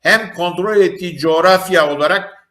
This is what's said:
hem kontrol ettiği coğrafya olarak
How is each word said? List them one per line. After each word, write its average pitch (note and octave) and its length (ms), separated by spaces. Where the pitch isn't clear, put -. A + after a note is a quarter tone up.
hem G#3 340
kontrol F3+ 460
ettiği F3+ 380
coğrafya E3 720
olarak D3+ 420